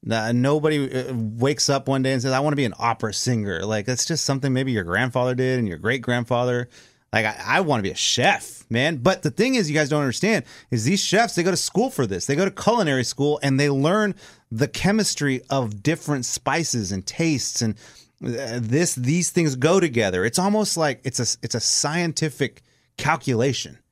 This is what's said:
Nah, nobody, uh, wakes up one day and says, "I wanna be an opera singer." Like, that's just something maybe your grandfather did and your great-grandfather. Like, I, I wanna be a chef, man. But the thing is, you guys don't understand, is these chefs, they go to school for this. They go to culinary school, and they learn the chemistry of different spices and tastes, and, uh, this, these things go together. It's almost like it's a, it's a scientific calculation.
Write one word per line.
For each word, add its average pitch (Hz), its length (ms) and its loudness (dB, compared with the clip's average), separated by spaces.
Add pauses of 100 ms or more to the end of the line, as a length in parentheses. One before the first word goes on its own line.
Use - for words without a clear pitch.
Nah, 113 280 -2
nobody, 143 600 2
uh, 127 220 -4
wakes 117 560 0
up 139 180 0
one 135 140 2
day 131 120 2
and 127 80 0
says, 131 100 0
"I 131 80 2
wanna 147 160 0
be 139 100 0
an 101 140 -2
opera 113 340 -2
singer." 101 520 -2
Like, 107 200 -2
that's 127 200 -2
just 160 200 -2
something 135 260 0
maybe 131 200 0
your 104 120 0
grandfather 123 520 0
did 127 240 0
and 113 80 0
your 85 100 -6
great-grandfather. 123 920 -2 (440)
Like, 110 120 2
I, 107 100 -2 (100)
I 135 160 2
wanna 143 220 0
be 98 80 -2
a 95 40 -8
chef, - 720 0
man. 139 280 0
But 175 240 2
the 151 80 0
thing 254 260 2
is, 190 140 0
you 147 60 0
guys 151 140 2
don't 151 120 2
understand, 147 440 0 (260)
is 113 140 0
these 190 180 2
chefs, 226 320 2
they 175 80 0
go 185 80 2
to 180 60 0
school 254 340 0
for 127 160 -2
this. 95 180 -4
They 139 100 0
go 180 100 2
to - 60 -2
culinary 160 520 2
school, 147 400 0
and 135 160 2
they 143 100 4
learn 175 460 2 (360)
the 117 160 0
chemistry 175 760 0 (100)
of 107 320 -2
different 135 420 -2
spices 135 680 -2
and 95 140 -6
tastes, - 560 -2
and, 110 140 0 (480)
uh, 120 360 -6
this, 139 360 0
these 147 340 0
things 156 260 2
go 160 240 4
together. 110 460 2
It's 117 140 0
almost 202 380 0
like 147 260 0
it's 127 160 -4
a, - 240 -2
it's 117 120 -6
a 117 40 0
scientific 151 1040 -2 (340)
calculation. 131 800 0 (140)